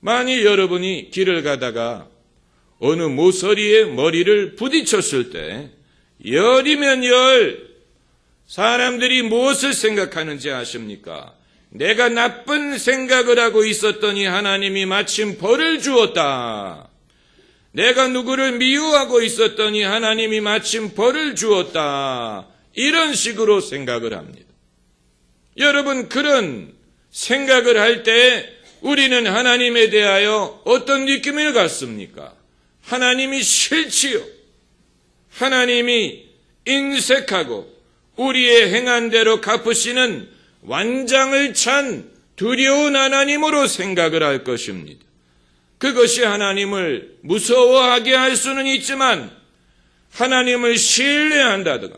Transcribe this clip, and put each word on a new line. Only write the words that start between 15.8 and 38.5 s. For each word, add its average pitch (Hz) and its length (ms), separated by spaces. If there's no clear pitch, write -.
주었다. 131 1080
내가 247 360
누구를 262 440
미워하고 262 680
있었더니 220 640
하나님이 220 580
마침 214 540
벌을 262 400
주었다." 139 1120
이런 302 400
식으로 214 460
생각을 120 540
합니다. - 320
여러분, 277 500
그런 208 640
생각을 254 680
할 226 240
때 233 460
우리는 262 460
하나님에 240 640
대하여 208 760
어떤 269 420
느낌을 285 480
갖습니까? 123 800
하나님이 254 600
싫지요. 269 800
하나님이 247 960
인색하고 247 1080
우리의 240 580